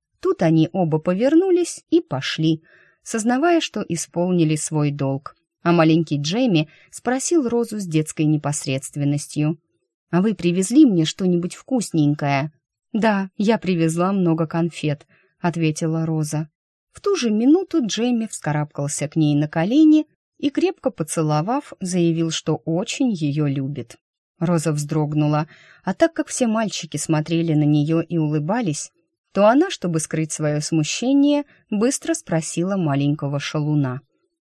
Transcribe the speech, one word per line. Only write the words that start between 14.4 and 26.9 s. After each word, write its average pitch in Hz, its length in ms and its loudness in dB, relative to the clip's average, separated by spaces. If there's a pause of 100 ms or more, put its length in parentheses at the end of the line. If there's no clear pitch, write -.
конфет», 160 580 -4 (340)
ответила 160 680 -2
Роза. 156 440 -4 (420)
В - 100 -20
ту 403 140 0
же 247 140 -2
минуту 277 560 2
Джейми 226 400 -2
вскарабкался 147 840 -6
к - 60 -8
ней 151 200 4
на 151 120 2
колени 302 580 4 (320)
и, 285 120 -2
крепко - 420 -2
поцеловав, 160 880 -2
заявил, 170 500 0
что 151 320 -4
очень 185 480 -2
её 151 360 -2
любит. 135 500 -6 (420)
Роза 170 320 0
вздрогнула, 151 760 -2 (360)
а 190 100 -2
так 330 200 2
как - 140 -6
все - 200 -2
мальчики 214 500 -4